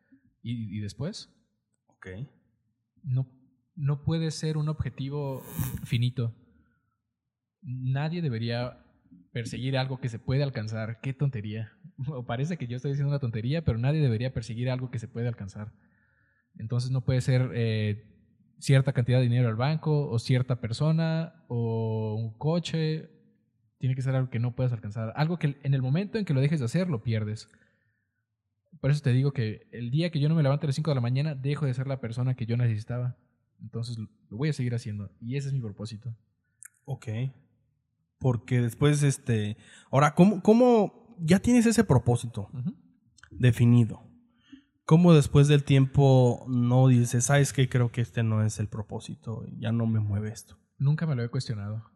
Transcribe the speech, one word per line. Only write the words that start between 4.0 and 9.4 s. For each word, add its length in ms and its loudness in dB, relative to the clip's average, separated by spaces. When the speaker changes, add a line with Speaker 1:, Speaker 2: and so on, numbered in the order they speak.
Speaker 1:
puede 260 -2
ser 260 -4
un 140 -2
objetivo 720 -8
finito. 500 -2
Nadie 600 -4
debería 560 -4
perseguir 440 -6